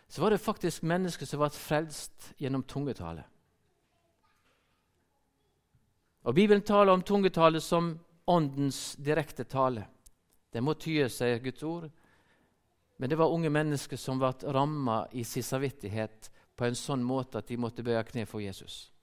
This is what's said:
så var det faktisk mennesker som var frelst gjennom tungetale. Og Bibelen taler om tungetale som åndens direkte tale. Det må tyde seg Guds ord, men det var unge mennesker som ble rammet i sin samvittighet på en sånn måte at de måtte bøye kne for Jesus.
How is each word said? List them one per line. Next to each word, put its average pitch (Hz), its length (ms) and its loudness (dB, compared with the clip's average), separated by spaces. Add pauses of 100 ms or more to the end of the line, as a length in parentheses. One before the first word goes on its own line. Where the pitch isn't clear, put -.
så - 140 -8
var 214 100 4
det 196 120 0
faktisk 180 400 -2
mennesker 170 420 -2
som 147 140 -6
var 147 160 0
frelst - 840 -4
gjennom 131 240 -2
tungetale. 95 600 -6 (3000)
Og 120 120 0
Bibelen 202 260 8
taler 202 320 6
om 185 80 4
tungetale 170 600 4
som 170 320 0 (340)
åndens 143 680 0
direkte 143 480 -2
tale. 127 420 0 (680)
Det 117 100 -2
må 151 100 0
tyde 151 360 0
seg 120 340 0
Guds 131 200 -8
ord, 165 260 -8 (1080)
men 131 120 -4
det 156 100 2
var 160 120 6
unge 165 180 2
mennesker 147 500 0
som 131 200 -4
ble 131 140 2 (220)
rammet 135 580 0
i 120 100 -6
sin 117 200 -6
samvittighet 110 880 -6 (260)
på 123 80 -2
en 120 100 0
sånn 131 300 -2
måte 127 340 -4
at - 80 -10
de 120 140 -6
måtte 117 240 -6
bøye 113 220 2
kne 113 180 -6
for 107 160 -10
Jesus. - 460 -12 (160)